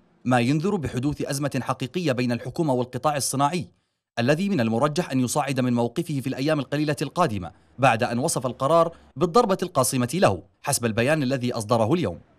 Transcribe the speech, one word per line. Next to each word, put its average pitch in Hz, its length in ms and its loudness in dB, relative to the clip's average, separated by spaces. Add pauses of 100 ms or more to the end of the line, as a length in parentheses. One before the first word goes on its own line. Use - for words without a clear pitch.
(240)
ما 123 160 4
ينذر 151 360 2
بحدوث 139 460 -4
أزمة 139 400 -4
حقيقية 139 500 -2
بين 123 200 0
الحكومة 135 400 -2
والقطاع 127 440 -2
الصناعي 143 520 -2 (500)
الذي 151 300 2
من 185 120 0
المرجح 139 500 0
أن 131 100 0
يصعد 135 400 -2
من 127 140 2
موقفه 131 460 -2
في 120 60 -4
الأيام 143 340 0
القليلة 147 420 -2
القادمة، 120 480 -2 (280)
بعد 120 240 4
أن 117 160 0
وصف 135 280 -2
القرار 165 460 2 (240)
بالضربة 185 460 2
القاصمة 131 520 0
له 147 280 4 (200)
حسب 135 220 -2
البيان 120 380 2
الذي 123 300 -2
أصدره 113 420 2
اليوم. 98 240 -2 (200)